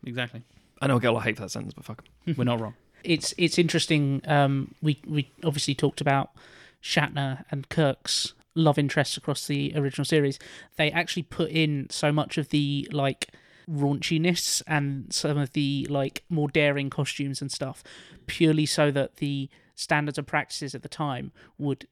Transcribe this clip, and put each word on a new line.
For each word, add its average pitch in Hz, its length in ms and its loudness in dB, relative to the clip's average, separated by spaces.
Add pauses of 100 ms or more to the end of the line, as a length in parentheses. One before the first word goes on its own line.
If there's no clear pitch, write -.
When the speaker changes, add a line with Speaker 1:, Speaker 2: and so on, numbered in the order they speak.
Speaker 1:
exactly. 120 360 -8 (380)
Speaker 2:
I 135 80 0
know 135 80 6
I - 20 6
get 120 100 4
a 117 40 6
lot 117 80 2
of 110 40 -6
hate 110 120 0
for 110 60 -10
that 95 80 -10
sentence, 110 220 -8
but - 120 -20
fuck - 200 -14 (220)
'em. 170 80 0
Speaker 1:
<laughs> 135 40 -6
We're 123 60 2
not 120 160 0
wrong. 110 140 -8 (300)
Speaker 3:
It's, 160 340 0
it's 175 200 2
interesting. 151 680 2
Um, 139 560 2
we, 151 240 0
we 147 240 -2 (120)
obviously 143 320 0
talked - 260 0
about 139 300 2 (520)
Shatner 139 680 -2
and 139 180 -6
Kirk's - 640 0 (200)
love 156 240 4
interests 143 380 0
across - 300 -6
the 143 300 -2
original 139 280 -2
series. 143 340 2 (380)
They 151 140 2
actually 165 340 -2
put 160 260 -2
in 156 400 0
so 147 220 2
much 151 260 0
of 147 120 -4
the, 143 420 2
like, 139 360 -2 (420)
raunchiness 156 960 0
and 143 460 -2
some 147 260 -2
of 139 140 -2
the, 139 360 0
like, 139 400 -2
more 151 200 0
daring 143 420 2
costumes 139 500 -4
and 143 100 -6
stuff - 320 -8 (440)
purely 160 400 4
so 147 240 4
that 139 260 -2
the 139 320 -4 (260)
standards 147 440 -2
and 143 80 -6
practices 143 480 -4
at 131 80 -12
the - 60 -14
time 139 440 -4 (260)
would 143 340 -4